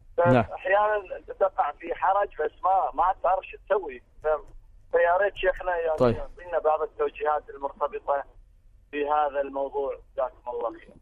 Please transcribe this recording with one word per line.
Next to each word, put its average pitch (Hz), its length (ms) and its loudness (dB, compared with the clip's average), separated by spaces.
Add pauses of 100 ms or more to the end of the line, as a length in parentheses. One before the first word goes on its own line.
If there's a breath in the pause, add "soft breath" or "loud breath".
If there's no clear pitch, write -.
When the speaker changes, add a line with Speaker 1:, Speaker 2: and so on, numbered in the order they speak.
(260)
Speaker 1:
نعم. 127 160 6
Speaker 2:
فأحيانًا 202 760 0
أنت 156 140 -14
تقع 175 400 0
في 165 240 -8
حرج، 196 340 2 (100)
بس 151 120 -2 (120)
ما، 180 300 2
ما 170 300 2
تعرف 185 220 0
شو - 120 -16 (120)
تسوي. 165 320 -2 (220)
ف-، 151 200 0 (480)
فيا 170 260 4
ريت 196 180 0
شيخنا، 180 420 -2
يعني، 160 200 -2
Speaker 1:
طيب. 120 180 4
Speaker 2:
يعطينا - 440 -8
بعض 156 220 2
التوجيهات 147 680 -4
المرتبطة 143 720 -6 (680)
بهذا 147 500 0
الموضوع. 139 560 -4 (160)
جزاكم 127 220 -4 (120)
الله 117 320 -6
خير. - 100 -20 (120)